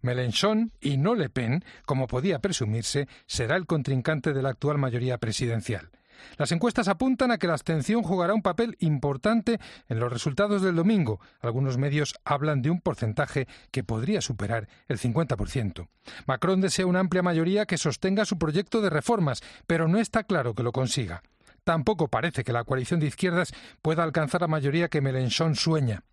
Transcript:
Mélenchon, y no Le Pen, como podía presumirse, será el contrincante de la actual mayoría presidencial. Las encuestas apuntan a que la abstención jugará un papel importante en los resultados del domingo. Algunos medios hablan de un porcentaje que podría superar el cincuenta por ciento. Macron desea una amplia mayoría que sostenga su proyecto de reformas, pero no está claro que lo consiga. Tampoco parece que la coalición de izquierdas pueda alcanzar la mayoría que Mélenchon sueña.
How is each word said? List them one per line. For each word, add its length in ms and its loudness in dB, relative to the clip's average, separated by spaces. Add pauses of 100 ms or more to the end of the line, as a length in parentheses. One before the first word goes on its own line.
Mélenchon, 800 0
y 160 0
no 180 2
Le 140 -2
Pen, 340 -2 (220)
como 220 0
podía 320 0
presumirse, 680 -2 (200)
será 280 -2
el 120 -2
contrincante 640 0
de 80 -2
la 80 0
actual 280 -2
mayoría 420 0
presidencial. 720 -4 (480)
Las 160 0
encuestas 340 0
apuntan 440 2
a 60 0
que 80 -2
la 80 2
abstención 480 0
jugará 320 2
un 80 2
papel 380 0
importante 800 0 (300)
en 100 -2
los 100 0
resultados 520 0
del 140 2
domingo. 440 2 (220)
Algunos 360 -2
medios 460 0
hablan 380 0
de 80 0
un 100 2
porcentaje 680 -2 (200)
que 140 -6
podría 380 -2
superar 480 -4 (180)
el 100 -2
cincuenta 380 0
por 140 -4
ciento. 400 -4 (360)
Macron 360 2
desea 240 0
una 160 2
amplia 200 2
mayoría 440 2
que 120 -2
sostenga 460 0
su 140 -2
proyecto 420 0
de 100 2
reformas, 540 0 (240)
pero 220 2
no 100 4
está 240 0
claro 320 0
que 80 -2
lo 80 0
consiga. 500 -2 (440)
Tampoco 420 2
parece 380 -2
que 80 -2
la 100 0
coalición 380 0
de 60 0
izquierdas 440 0 (300)
pueda 220 2
alcanzar 360 0
la 80 0
mayoría 400 2
que 140 0
Mélenchon 540 0
sueña. 580 0